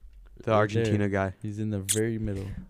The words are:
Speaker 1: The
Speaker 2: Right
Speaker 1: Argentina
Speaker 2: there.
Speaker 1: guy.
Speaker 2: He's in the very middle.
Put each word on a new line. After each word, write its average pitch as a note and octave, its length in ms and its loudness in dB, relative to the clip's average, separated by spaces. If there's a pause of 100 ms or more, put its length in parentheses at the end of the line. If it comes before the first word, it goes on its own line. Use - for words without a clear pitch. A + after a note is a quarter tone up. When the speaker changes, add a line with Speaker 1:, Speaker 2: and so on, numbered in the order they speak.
(440)
Speaker 1:
The A2+ 60 -2
Speaker 2:
Right A2 80 6
Speaker 1:
Argentina G#2+ 400 2
Speaker 2:
there. G2+ 100 2
Speaker 1:
guy. F#2+ 320 0
Speaker 2:
He's G#2 180 -8
in G#2+ 120 -2
the G2+ 100 -2
very A2 380 0
middle. G2 280 -4 (240)